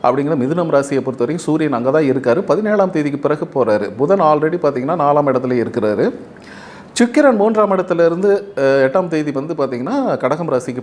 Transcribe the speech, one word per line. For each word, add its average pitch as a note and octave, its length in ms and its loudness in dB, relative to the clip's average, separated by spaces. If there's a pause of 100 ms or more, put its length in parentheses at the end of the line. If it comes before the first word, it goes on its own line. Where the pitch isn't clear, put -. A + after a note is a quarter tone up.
அப்படிங்கிற C#3 340 0
மிதுனம் D#3 340 -2
ராசியை C#3 300 0
பொறுத்த B2+ 240 -4
வரைக்கும் D#3+ 220 -4
சூரியன் D3+ 260 0
அங்க A#2+ 180 0
தான் D#3 120 4
இருக்காரு. C3 380 2
பதினேழாம் G3+ 500 0
தேதிக்கு D3 280 -2
பிறகு C#3+ 260 -2
போறாரு. G#2+ 520 0
புதன் E3+ 240 2
already D#3 440 2
பார்த்தீங்கன்னா C#3+ 320 -2
நாலாம் C#3+ 320 2
இடத்துல B2 380 0
இருக்கிறாரு. G#2+ 480 0 (800)
சுக்கிரன் B3 440 2
மூன்றாம் G#3 340 2
இடத்துல F3 360 0
இருந்து, G3 500 0
அஹ், - 20 -10
எட்டாம் C3+ 500 2
தேதி D3+ 220 -2
வந்து C#3 240 -6
பார்த்தீங்கன்னா D3+ 640 -2
கடகம் D3+ 360 -2
ராசிக்கு B2 300 -4